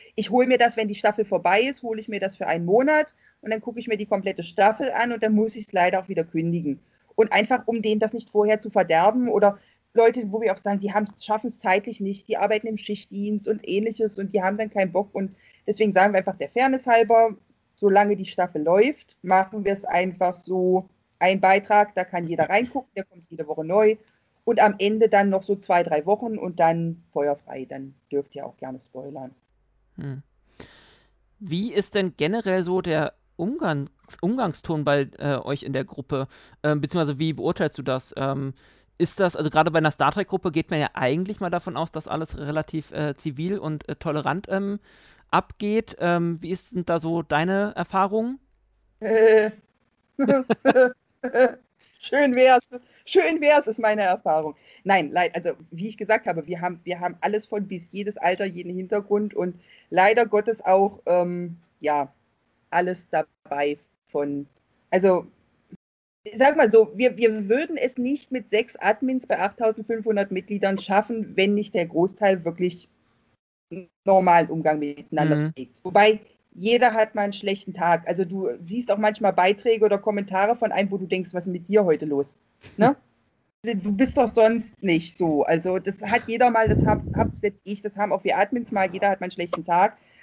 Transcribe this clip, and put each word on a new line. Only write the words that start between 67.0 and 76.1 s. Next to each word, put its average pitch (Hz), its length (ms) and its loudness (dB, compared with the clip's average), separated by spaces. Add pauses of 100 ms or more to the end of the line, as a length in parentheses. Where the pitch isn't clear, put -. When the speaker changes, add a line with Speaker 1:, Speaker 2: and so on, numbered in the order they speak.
Speaker 1:
wir 214 320 0
würden 302 280 0
es - 220 -4
nicht 262 320 -4
mit 254 200 -8
sechs 233 260 0
Admins 247 500 -2
bei 180 120 -2
achttausendfünfhundert 214 920 -2
Mitgliedern 196 480 -2
schaffen, 214 580 -2
wenn 202 180 2
nicht 208 200 -4
der 175 120 0
Großteil 185 580 0
wirklich 175 440 -6 (800)
einen 180 180 -16 (160)
normalen 180 440 6
Umgang 160 300 -2
miteinander 151 580 -2
Speaker 2:
Mhm. 156 160 -2
Speaker 1:
pflegt. - 300 -16
Wobei 208 380 4 (340)